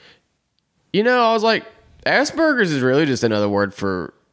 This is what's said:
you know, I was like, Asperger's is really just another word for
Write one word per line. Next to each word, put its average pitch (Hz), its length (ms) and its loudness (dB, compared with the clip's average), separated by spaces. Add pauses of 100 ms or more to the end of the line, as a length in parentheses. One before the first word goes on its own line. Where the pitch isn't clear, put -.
(920)
you 190 80 0
know, 247 220 2
I 226 100 2
was 226 100 0
like, 220 220 0 (400)
Asperger's 247 680 0
is 139 100 -2
really 131 260 2
just 123 160 -2
another 107 260 0
word 101 240 -2
for 92 400 -6 (200)